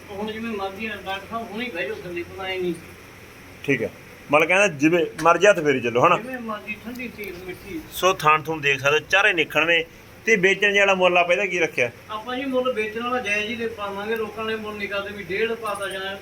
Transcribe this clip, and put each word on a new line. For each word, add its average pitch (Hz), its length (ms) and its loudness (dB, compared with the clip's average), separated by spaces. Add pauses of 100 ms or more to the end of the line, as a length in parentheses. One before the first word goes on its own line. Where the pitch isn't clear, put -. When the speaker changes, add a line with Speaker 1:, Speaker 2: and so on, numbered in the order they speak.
(100)
Speaker 1:
ਹੁਣ 208 220 -8
ਜਿਵੇਂ 226 180 -8
ਮਰਜ਼ੀ 196 360 -8
ਆ, 214 100 -8
ਡਾਕਟਰ 190 340 -10
ਸਾਹਿਬ 220 220 -8
ਹੁਣੇ 233 220 -8
ਬਹਿ 185 120 -6
ਜਾਓ 214 180 -6
ਥੱਲੇ, 175 180 -8
ਕੋਈ 185 280 -10
ਐਂ 185 100 -6
ਨਹੀਂ। 175 140 -2 (880)
Speaker 2:
ਠੀਕ 131 180 2
ਹੈ, 98 80 -4 (400)
ਮਤਲਬ 156 180 6
ਕਹਿੰਦਾ 196 180 4 (120)
ਜਿਵੇਂ 160 260 4 (180)
ਮਰਜ਼ੀ 170 240 6
ਹੱਥ 202 140 8
ਫੇਰੀ 143 200 2
ਚੱਲੋ, 120 260 4
ਹਨਾ? 175 100 6
Speaker 1:
ਜਿਵੇਂ 254 220 -6
ਮਰਜ਼ੀ, 214 460 -10
ਠੰਡੀ 247 320 -12
ਸੀ, 196 160 -10 (140)
ਮਿੱਠੀ। 180 340 -10 (120)
Speaker 2:
ਸੋ 185 200 4
ਥਣ 151 300 4
ਥੁਣ 156 180 -6
ਦੇਖ 139 200 2
ਸਕਦੇ 143 180 4
ਹੋ, 151 120 -8
ਚਾਰੇ 202 220 4
ਨਿਖਣ 156 340 2
ਨੇ। 165 180 4 (400)
ਤੇ 220 120 6
ਵੇਚਣ 196 420 4
ਵਾਲਾ 196 160 6
ਮੁੱਲ 180 240 4
ਆਪਾਂ 175 160 4
ਇਹਦਾ 196 120 0
ਕੀ 175 120 -4
ਰੱਖਿਆ? 143 320 0 (200)
Speaker 1:
ਆਪਾਂ 226 260 -8
ਜੀ 277 80 -6
ਮੁੱਲ 254 280 -2
ਵੇਚਣ 214 300 -4
ਵਾਲਾ 247 180 -2
ਜਾਇਜ਼ 208 300 -2
ਹੀ 233 60 -6
ਦੇ 233 120 -4
ਪਾਵਾਂਗੇ, 202 480 -6
ਲੋਕਾਂ 220 280 -6
ਨੇ 220 120 -4
ਮੁੱਲ 214 200 -8
ਨਹੀਂ 202 120 -8
ਕਰਦੇ 202 280 -6
ਵੀ 196 80 -12
ਡੇਢ 214 280 -2
ਪਾਤਾ 208 360 -6
ਜਾਂ 190 340 -8